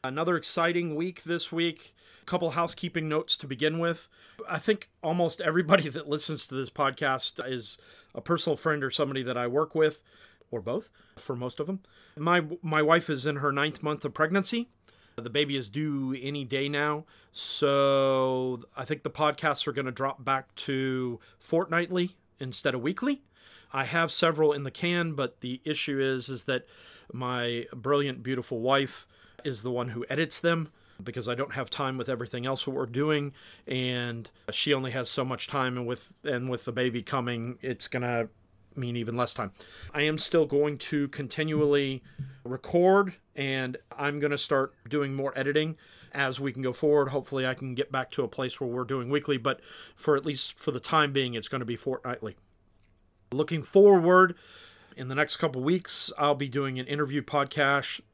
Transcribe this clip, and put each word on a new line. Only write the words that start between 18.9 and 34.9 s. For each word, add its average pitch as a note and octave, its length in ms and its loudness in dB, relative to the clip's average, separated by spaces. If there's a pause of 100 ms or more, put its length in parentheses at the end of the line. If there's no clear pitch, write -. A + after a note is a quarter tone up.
the C#3+ 80 -4
podcasts D3+ 560 0
are D3 60 -2
gonna C3 180 -2
drop C3+ 340 -4
back C3+ 300 -2
to C3 640 -2 (220)
fortnightly F3 720 0 (240)
instead C3 380 -2
of B2 40 -2
weekly. A#3+ 420 -2 (500)
I C3+ 140 -2
have E3 260 0
several D#3 400 4
in C#3+ 100 -2
the C3+ 80 -6
can, F3 440 0
but C3+ 260 -4
the B2 240 -8
issue D3+ 360 -2
is, C3 280 0
is B2+ 160 -8
that B2+ 200 -2 (480)
my A#2+ 640 -4
brilliant, C3+ 480 0
beautiful B2 380 -4
wife C3+ 460 0 (380)
is A#2+ 180 -4
the B2 80 -4
one A#2+ 200 -2
who A2+ 180 -6
edits D#3 300 0
them E3 320 0 (320)
because B2 260 2
I A#2+ 60 0
don't C3 180 -2
have C3+ 160 -4
time C3 300 -2
with B2 100 -4
everything B2 380 -4
else C3+ 180 -2
that C#3 60 -2
we're C3+ 160 -2
doing, C#3+ 460 0 (340)
and B2 640 -4 (220)
she - 200 2
only C3 200 0